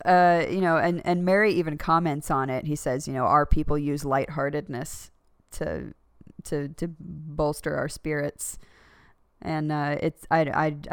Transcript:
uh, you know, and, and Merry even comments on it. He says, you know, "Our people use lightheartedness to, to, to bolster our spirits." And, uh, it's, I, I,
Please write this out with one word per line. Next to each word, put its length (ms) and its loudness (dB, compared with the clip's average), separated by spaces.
uh, 440 6
you 120 0
know, 160 4
and, 280 2
and 200 2
Merry 280 4
even 240 0
comments 520 0
on 220 0
it. 160 -4
He 80 -2
says, 320 -4
you 60 -6
know, 120 0
"Our 200 6
people 320 4
use 280 -2
lightheartedness 1040 -4
to, 400 -8
to, 260 -4
to 180 -6
bolster 760 -4
our 140 -4
spirits." 680 -6
And, 300 -4
uh, 280 -2
it's, 300 -4
I, 120 4
I, 340 0